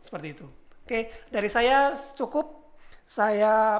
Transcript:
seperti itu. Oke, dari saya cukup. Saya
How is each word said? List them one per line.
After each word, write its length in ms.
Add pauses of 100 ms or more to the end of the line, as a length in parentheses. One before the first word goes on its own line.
seperti 320
itu. 160 (400)
Oke, 400
dari 240
saya 400
cukup. 800 (320)
Saya 760